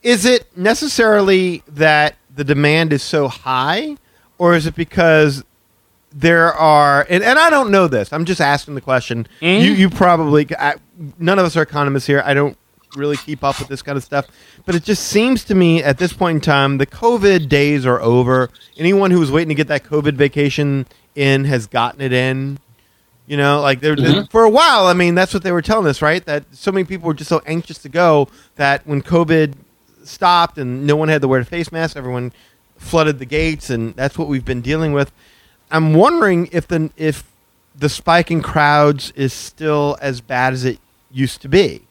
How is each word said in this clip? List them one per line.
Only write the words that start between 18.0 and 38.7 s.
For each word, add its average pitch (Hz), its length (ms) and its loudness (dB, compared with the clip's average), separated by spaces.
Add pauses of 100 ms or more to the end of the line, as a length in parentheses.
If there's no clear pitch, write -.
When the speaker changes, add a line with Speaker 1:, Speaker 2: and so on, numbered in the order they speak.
Speaker 1:
over. 123 500 2 (280)
Anyone 190 320 2
who 180 100 4
was 143 100 0
waiting 160 200 0
to 151 40 0
get 143 140 -2
that 147 160 -4
covid 151 300 -2
vacation 139 720 -2 (300)
in 135 280 0
has 131 220 -2
gotten 120 340 -4
it 131 120 -4
in. 131 460 -4 (680)
You 143 100 -8
know, 143 240 2
like, 135 200 0
they're, 151 140 0
Speaker 3:
Mm-hmm. 143 360 0
Speaker 1:
for 226 140 4
a 220 60 6
while, 254 360 4
I 175 80 4
mean, 175 200 2
that's 185 200 0
what 185 80 -4
they 185 100 -4
were 170 80 0
telling 214 260 -2
us, 143 140 -2
right? 160 240 -2
That 147 280 -6
so 190 200 -6
many 190 120 -2
people 170 240 -8
were 156 60 -2
just 143 140 -12
so 160 180 0
anxious 160 320 -8
to 143 120 -20
go 156 380 4 (280)
that 139 300 -2
when 143 160 -4
covid 160 500 0 (520)
stopped 175 520 -2
and 131 300 -8
no 147 100 2
one 156 140 -2
had 151 100 0
to 135 80 0
wear 131 120 2
a 120 40 -6
face 170 260 -8
mask, 160 240 -6
everyone 123 380 -8 (460)
flooded 156 400 -2
the 127 80 -12
gates, 156 420 -4
and 113 280 -6
that's 135 200 -4
what 160 120 -6
we've 131 180 -4
been 123 160 -6
dealing 151 320 -2
with. 143 180 -2 (580)
I'm 160 220 2
wondering 190 600 2
if 170 160 -4
the, 156 280 -4
if 156 280 -6 (520)
the 143 140 -2
spike 170 400 0
in 165 100 -2
crowds 147 760 0